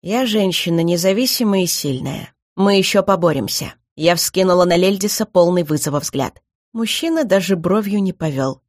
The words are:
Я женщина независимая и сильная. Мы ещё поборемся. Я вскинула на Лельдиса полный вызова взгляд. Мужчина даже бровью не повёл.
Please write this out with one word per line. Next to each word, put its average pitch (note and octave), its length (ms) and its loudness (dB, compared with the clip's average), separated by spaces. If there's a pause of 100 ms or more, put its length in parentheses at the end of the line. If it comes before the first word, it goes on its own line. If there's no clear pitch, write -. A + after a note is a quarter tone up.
Я A#3+ 240 -2
женщина F#3+ 560 0
независимая F#3+ 800 0
и - 20 0
сильная. - 680 -6 (240)
Мы G3 180 4
ещё G3 260 2
поборемся. F3+ 720 -2 (220)
Я E3 200 2
вскинула F3+ 500 2
на F3 100 2
Лельдиса G3 500 0
полный F3 380 2
вызова D3 380 -2
взгляд. - 400 -6 (320)
Мужчина D#4 500 -2
даже F#3+ 320 2
бровью G3 480 -2
не F#3+ 80 -2
повёл. C3+ 580 -4